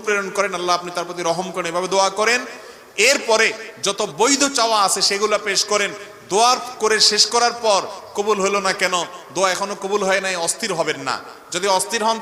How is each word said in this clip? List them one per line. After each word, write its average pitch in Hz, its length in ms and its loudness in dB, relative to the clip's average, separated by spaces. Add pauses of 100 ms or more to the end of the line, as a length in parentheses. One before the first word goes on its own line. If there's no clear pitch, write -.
প্রেরণ 202 240 0
করেন, 196 260 -2
"আল্লাহ, 180 200 0
আপনি 175 200 -6
তার 175 100 -2
প্রতি 175 180 -8
রহম 170 280 -2
করেন", 180 140 -6
এভাবে 175 220 -2
দোয়া 190 220 2
করেন। 220 360 0 (520)
এরপরে 220 560 4 (300)
যত 196 180 -2
বৈধ 269 520 2
চাওয়া 226 300 2
আছে 190 180 2
সেগুলো 202 420 2
পেশ 196 220 0
করেন। 202 260 0 (380)
দোয়ার 233 280 4 (220)
করে 214 200 2
শেষ 208 260 4
করার 233 280 2
পর 208 280 2 (340)
কবুল 202 260 0
হলো 196 180 2
না 190 140 0
কেন, 185 180 0 (420)
দোয়া 185 180 2
এখনো 196 240 -4
কবুল 202 280 -2
হয় 190 180 2
নাই, 190 140 -2
অস্থির 175 380 -4
হবেন 151 260 -2
না। 131 200 -4 (320)
যদি 180 160 -2
অস্থির 196 360 0
হন, 220 180 0